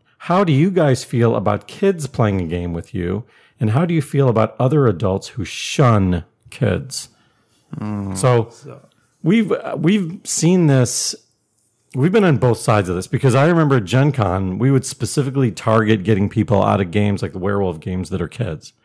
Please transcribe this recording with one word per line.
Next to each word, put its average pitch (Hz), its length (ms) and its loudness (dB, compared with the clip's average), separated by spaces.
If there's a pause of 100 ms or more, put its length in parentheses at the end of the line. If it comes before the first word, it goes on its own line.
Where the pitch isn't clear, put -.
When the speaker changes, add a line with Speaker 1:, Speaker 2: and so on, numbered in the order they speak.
(180)
Speaker 1:
How 190 240 0
do 170 100 2
you 165 200 2
guys 151 320 2
feel 117 320 0
about 104 320 -2
kids 180 400 -2
playing 104 320 0
a 82 80 -4
game 87 240 -4
with 82 200 -10
you? 90 320 -6 (360)
And 107 100 0
how 143 140 2
do 170 100 -2
you 156 80 0
feel 139 260 0
about 110 300 2
other 131 300 4
adults 95 400 -2
who 95 160 -8
shun 98 800 0 (260)
kids? - 600 -4 (680)
Speaker 2:
Mm. 101 400 -8
Speaker 1:
So, 120 340 2
Speaker 3:
So - 380 -20 (340)
Speaker 1:
we've, 190 300 0
uh, - 260 -6
we've 180 460 -2
seen 175 420 2
this. 131 480 0 (800)
We've 147 180 0
been 214 120 4
on 147 140 4
both 117 200 2
sides 104 300 2
of 90 80 -2
this, 92 100 -6
because 127 280 2
I 139 120 4
remember 160 300 4
at 107 80 0
Gen 131 280 2
Con, 95 460 -2
we 127 120 2
would 135 140 2
specifically 131 680 -4
target 110 520 2
getting 101 260 2
people 101 340 2
out 104 180 2
of 87 100 -4
games 104 320 0
like 90 100 -8
the 98 60 -12
werewolf 92 420 -4
games 92 300 -8
that 87 100 -4
are 80 80 -4
kids, - 440 -8 (120)